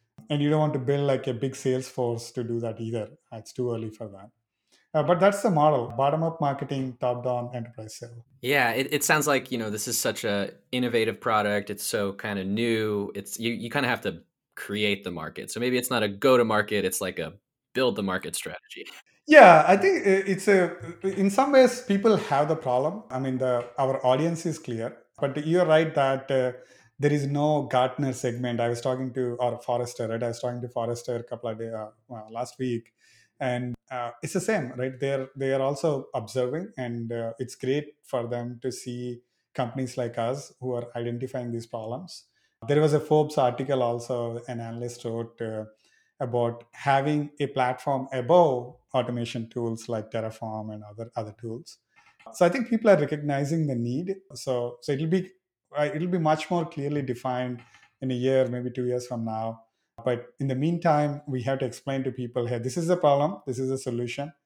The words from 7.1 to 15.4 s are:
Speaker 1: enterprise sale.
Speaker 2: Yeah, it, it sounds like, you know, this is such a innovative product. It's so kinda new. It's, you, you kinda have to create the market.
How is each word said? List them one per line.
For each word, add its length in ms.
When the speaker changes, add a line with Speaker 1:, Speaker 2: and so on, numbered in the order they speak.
Speaker 1:
enterprise 420
sale. 300
Speaker 2:
Yeah, 300
it, 200
it 140
sounds 220
like, 240
you 60
know, 120
this 180
is 100
such 280
a 260
innovative 500
product. 480
It's 140
so 300
kinda 300
new. 720
It's, 240
you, 140
you 160
kinda 180
have 140
to 220
create 480
the 80
market. 400